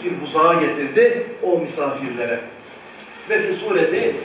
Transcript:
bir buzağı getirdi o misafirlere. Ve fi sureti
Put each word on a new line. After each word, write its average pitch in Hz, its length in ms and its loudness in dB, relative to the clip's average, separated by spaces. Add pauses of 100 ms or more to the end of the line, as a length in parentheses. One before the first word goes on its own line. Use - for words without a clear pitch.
bir - 160 -4
buzağı 165 400 2
getirdi 147 680 2 (160)
o 175 160 2
misafirlere. 135 800 -4 (920)
Ve 208 120 2
fi 190 100 -2
sureti 190 720 0